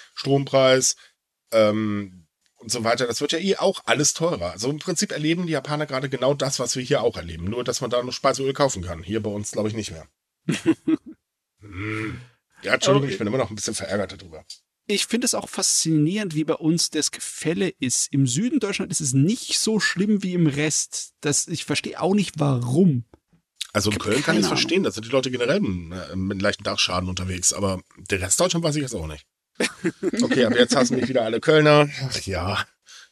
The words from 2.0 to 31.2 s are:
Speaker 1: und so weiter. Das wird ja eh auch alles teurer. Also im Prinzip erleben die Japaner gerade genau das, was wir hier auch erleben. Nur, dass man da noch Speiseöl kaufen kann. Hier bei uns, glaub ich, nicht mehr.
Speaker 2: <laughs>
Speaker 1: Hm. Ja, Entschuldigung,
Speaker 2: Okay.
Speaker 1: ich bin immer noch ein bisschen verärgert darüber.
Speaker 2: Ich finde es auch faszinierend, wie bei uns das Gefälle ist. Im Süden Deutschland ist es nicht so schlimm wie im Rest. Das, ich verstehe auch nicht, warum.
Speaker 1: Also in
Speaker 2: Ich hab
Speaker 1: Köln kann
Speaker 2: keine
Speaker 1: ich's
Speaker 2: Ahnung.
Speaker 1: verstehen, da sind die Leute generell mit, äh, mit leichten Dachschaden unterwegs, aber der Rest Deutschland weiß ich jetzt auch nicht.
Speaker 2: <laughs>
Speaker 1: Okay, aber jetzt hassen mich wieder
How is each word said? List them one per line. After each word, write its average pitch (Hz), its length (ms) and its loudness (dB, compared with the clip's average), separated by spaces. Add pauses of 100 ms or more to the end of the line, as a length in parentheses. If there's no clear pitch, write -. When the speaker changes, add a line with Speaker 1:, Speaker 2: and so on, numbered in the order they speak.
Speaker 1:
und - 160 -10
so 117 120 -4
weiter. 123 220 2
Das - 140 -4
wird 147 120 -2
ja 160 60 0
eh 190 180 0
auch 180 280 0
alles 131 300 2
teurer. 117 380 -2
Also 104 180 -4
im 151 80 -4
Prinzip 185 340 -4
erleben 160 340 -2
die 160 60 -2
Japaner 147 320 -2
gerade 135 240 -4
genau 131 240 2
das, 139 260 -2
was 127 160 -2
wir 127 80 -4
hier 123 200 0
auch 113 160 0
erleben. 85 260 -10
Nur, 117 200 -4
dass 127 180 -4
man 117 80 -4
da 123 120 0
noch 123 120 -6
Speiseöl 135 400 0
kaufen 107 280 0
kann. 85 200 -8
Hier 104 200 -4
bei 107 80 -4
uns, 104 220 -8
glaub 107 140 -2
ich, 110 80 -4
nicht 107 160 -8
mehr. 80 160 -14 (400)
Speaker 2:
<laughs> - 100 0 (1040)
Speaker 1:
Hm. 107 600 -8 (420)
Ja, 98 120 0
Entschuldigung, 139 320 4
Speaker 2:
Okay. 123 60 -4
Speaker 1:
ich - 60 -6
bin 110 80 -2
immer 117 120 -2
noch 107 120 -2
ein 107 60 -12
bisschen 104 180 -6
verärgert 101 460 -4
darüber. 80 240 -20 (420)
Speaker 2:
Ich 202 200 0
finde 233 200 0
es - 80 0
auch 202 140 -6
faszinierend, 165 840 0
wie 156 100 0
bei 156 100 0
uns 160 360 0
das 151 200 -2
Gefälle - 580 -4 (100)
ist. - 320 -2
Im 139 160 4
Süden 220 320 0
Deutschland 196 320 -4
ist 165 100 -2
es 135 120 -2
nicht 151 460 2
so 220 220 0
schlimm 202 420 0
wie 185 100 -2
im 170 140 4
Rest. - 760 -2
Das, - 260 0
ich - 180 -6
verstehe - 360 -6
auch 180 140 2
nicht, 190 240 0
warum. 135 680 2 (680)
Speaker 1:
Also 104 160 0
in 104 60 -2
Speaker 2:
Ich - 20 -4
hab - 60 -6
Speaker 1:
Köln 113 180 2
kann 160 140 2
Speaker 2:
keine - 20 4
Speaker 1:
ich's 190 80 2
Speaker 2:
Ahnung. 160 100 0
Speaker 1:
verstehen, 190 260 2
da 120 80 0
sind 110 140 -10
die 113 60 -10
Leute 131 200 2
generell 127 300 0
mit, 90 380 -4
äh, 80 180 -10
mit 95 240 -2
leichten 101 240 0
Dachschaden 92 440 0
unterwegs, 92 440 -2
aber 95 300 -2 (280)
der 95 120 0
Rest 92 180 0
Deutschland 170 240 2
weiß 151 120 0
ich 151 60 -2
jetzt 120 120 -6
auch 82 120 -6
nicht. 76 200 -12 (320)
Speaker 2:
<laughs> 120 80 0 (560)
Speaker 1:
Okay, 135 220 2
aber 117 140 2
jetzt 120 160 4
hassen 127 220 4
mich 123 120 0
wieder 123 160 2